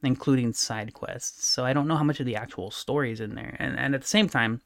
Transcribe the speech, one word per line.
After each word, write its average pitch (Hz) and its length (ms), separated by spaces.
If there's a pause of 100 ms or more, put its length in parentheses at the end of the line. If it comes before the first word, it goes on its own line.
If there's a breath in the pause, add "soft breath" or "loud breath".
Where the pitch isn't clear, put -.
including 131 500
side 110 400
quests. - 540
So - 180
I 127 80
don't 143 140
know 160 80
how 151 80
much 147 160
of 127 80
the 117 80
actual 104 340
story 135 420
is 110 80
in 107 140
there. 113 240
And, 131 220
and 139 160
at 135 60
the - 60
same 208 220
time 117 360